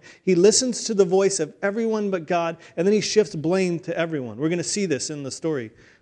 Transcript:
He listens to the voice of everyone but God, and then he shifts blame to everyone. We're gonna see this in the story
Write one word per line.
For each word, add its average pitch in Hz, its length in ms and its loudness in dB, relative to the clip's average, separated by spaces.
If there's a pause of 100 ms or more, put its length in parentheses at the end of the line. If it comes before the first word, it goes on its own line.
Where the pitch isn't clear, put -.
(240)
He 185 120 4
listens 214 480 4
to 226 100 -4
the 196 120 4
voice 190 340 2
of 151 140 -6 (100)
everyone 214 480 -2
but 170 160 -4
God, 170 300 -2 (200)
and 170 80 0
then 208 80 4
he 208 80 4
shifts 208 340 2
blame 170 440 0
to - 180 -8
everyone. 143 400 -4
We're 151 120 0
gonna 175 140 -2
see 202 220 -2
this 143 240 -2
in 147 140 -10
the 131 80 -8
story 139 400 -6 (300)